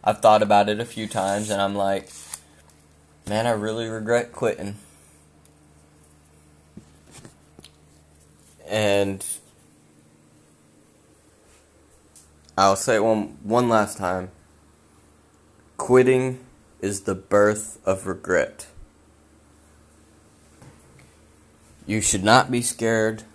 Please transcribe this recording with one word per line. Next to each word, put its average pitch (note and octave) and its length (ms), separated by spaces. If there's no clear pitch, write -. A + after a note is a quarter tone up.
I've G#2+ 160
thought G#2+ 220
about G#2 260
it G#2 140
a A#2 40
few A2 220
times, G#2 420
and G2 120
I'm G2 140
like, G2 340
"Man, A2 200
I A#2 40
really A2 360
regret A2+ 460
quitting." G#2 420
And G2+ 580
I'll G2 180
say A2+ 200
it G#2 80
one, A2 400
one A#2+ 260
last G#2+ 280
time. F#2 340
Quitting B2+ 600
is G2 200
the F#2+ 140
birth G#2 680
of F#2+ 220
regret. - 600
You G#2+ 140
should G2 240
not A#2+ 260
be B2 120
scared A2 640